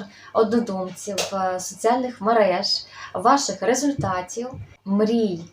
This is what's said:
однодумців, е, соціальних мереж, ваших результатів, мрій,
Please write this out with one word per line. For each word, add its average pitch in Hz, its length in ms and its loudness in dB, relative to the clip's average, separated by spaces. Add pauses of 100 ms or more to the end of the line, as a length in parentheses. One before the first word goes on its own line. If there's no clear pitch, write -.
(340)
однодумців, 202 800 0 (180)
е, 185 260 -2
соціальних 247 640 -2
мереж, 202 460 4 (460)
ваших 220 480 2
результатів, 233 880 -2 (360)
мрій, 202 680 2